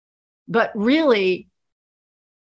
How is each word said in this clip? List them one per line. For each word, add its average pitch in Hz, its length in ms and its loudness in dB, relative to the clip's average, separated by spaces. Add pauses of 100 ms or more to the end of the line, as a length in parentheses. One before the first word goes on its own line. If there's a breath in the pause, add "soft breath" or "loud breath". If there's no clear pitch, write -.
(480)
but 220 260 -2
really, 220 760 0 (960)